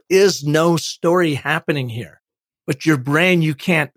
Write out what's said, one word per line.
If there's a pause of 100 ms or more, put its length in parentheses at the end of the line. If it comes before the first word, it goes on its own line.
is
no
story
happening
here, (440)
but
your
brain,
you
can't